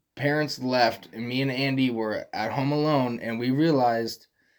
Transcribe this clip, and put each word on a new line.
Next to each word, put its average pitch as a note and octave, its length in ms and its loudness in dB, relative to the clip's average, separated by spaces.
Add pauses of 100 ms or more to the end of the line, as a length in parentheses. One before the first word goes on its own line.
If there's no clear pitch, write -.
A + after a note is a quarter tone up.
(160)
parents C#3+ 440 -2
left B2+ 540 0
and A2+ 140 -8
me B2+ 160 -2
and C#3 80 0
Andy C3 400 0
were A2 420 -4
at A2 180 -2
home C#3 200 0
alone, D3 500 2
and A2+ 180 -4
we B2 120 0
realized B2+ 760 2 (340)